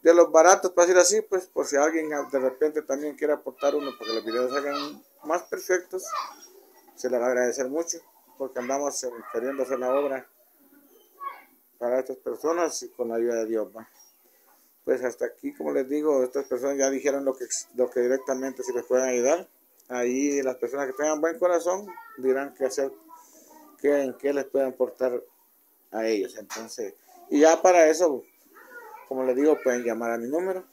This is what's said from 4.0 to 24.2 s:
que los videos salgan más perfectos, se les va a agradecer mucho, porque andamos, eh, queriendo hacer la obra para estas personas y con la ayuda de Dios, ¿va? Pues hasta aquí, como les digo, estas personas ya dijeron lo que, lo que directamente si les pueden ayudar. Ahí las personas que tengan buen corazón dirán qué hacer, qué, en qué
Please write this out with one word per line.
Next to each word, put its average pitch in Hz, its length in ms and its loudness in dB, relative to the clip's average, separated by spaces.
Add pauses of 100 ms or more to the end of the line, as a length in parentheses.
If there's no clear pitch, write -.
que 113 60 -2
los 107 100 -6
videos 123 260 -2
salgan 143 520 -6 (220)
más 170 180 -2
perfectos, 185 600 -4 (920)
se 127 140 -6
les 123 100 0
va 117 60 0
a 127 40 2
agradecer 123 400 0
mucho, 165 280 -6 (400)
porque 127 220 -8
andamos, 135 440 -4
eh, 127 60 -4 (240)
queriendo 131 300 -4
hacer 127 160 -4
la 127 140 -2
obra 139 360 -2 (1500)
para 123 200 0
estas 131 180 -8
personas 156 680 -4
y 117 60 -14
con 120 200 -6
la 113 60 -4
ayuda 117 220 0
de 110 100 -2
Dios, 107 280 -4
¿va? 113 140 -18 (960)
Pues 131 180 0
hasta 120 220 -4
aquí, 139 280 -10
como 151 180 -6
les 135 180 -2
digo, 147 340 2
estas 139 220 -4
personas 135 320 -4
ya 135 140 2
dijeron 135 340 -2
lo 131 100 0
que, 123 100 -10 (300)
lo 123 140 0
que 123 120 -2
directamente 131 640 -4
si 123 100 -6
les 120 120 -4
pueden 127 240 0
ayudar. 135 400 0 (380)
Ahí 131 560 -2
las 127 140 -2
personas 131 300 -4
que 131 60 -8
tengan 151 260 0
buen 165 200 -2
corazón 180 480 0 (300)
dirán 135 360 0
qué 135 120 -2
hacer, 135 260 -2 (920)
qué, 143 220 2
en 127 100 -4
qué 139 180 -2